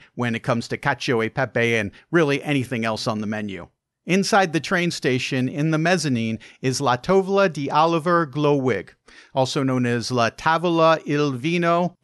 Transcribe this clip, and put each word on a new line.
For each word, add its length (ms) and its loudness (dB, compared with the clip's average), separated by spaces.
when 220 -2
it 80 -8
comes 240 -2
to 100 -6
cacio 480 0
e 40 -4
pepe 480 0
and 120 -2
really 320 2
anything 420 -2
else 220 -4
on 140 -4
the 60 -6
menu. 420 -8
Inside 480 2
the 80 0
train 280 -2
station, 600 -2
in 220 -2
the 60 0
mezzanine, 600 0
is 180 -2
La 160 2
Tovola 560 2
di 180 -6
Oliver 560 2
Glowig, 680 0
also 280 0
known 220 0
as 260 -2
La 180 2
Tavola, 760 2
il 280 0
Vino 600 0